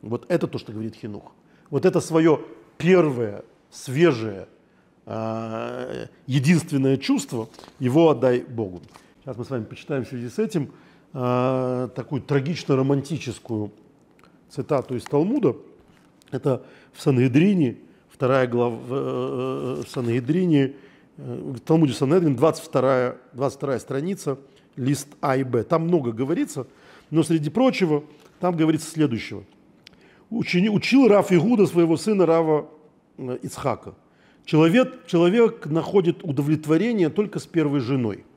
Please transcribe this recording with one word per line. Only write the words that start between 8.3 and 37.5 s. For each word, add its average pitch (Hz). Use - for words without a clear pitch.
Богу. 104
Сейчас 123
мы 117
с -
вами 123
почитаем 131
в -
связи 120
с 151
этим, 190
а, 127
такую 131
трагично-романтическую 135
цитату 131
из 110
Талмуда. 175
Это 131
в -
Сангедрине, 135
вторая 131
глав-, 120
э, 131
э, 120
в 117
Сангедрине, 135
э, 135
в 117
Талмуде 160
Сангедрин, 143
двадцать 151
вторая, 127
двадцать 127
вторая 135
страница, 143
лист 135
А 131
и 135
Б. 120
Там 165
много 160
говорится, 135
но, 156
среди 156
прочего, 175
там 175
говорится 156
следующего. 117
Учени-, 214
учил 233
Рав 202
Игуда 190
своего 165
сына 196
Рава, 160
э, 127
Ицхака. 113
«Человек, 170
человек 214
находит 165
удовлетворение 156
только 202
с -
первой 151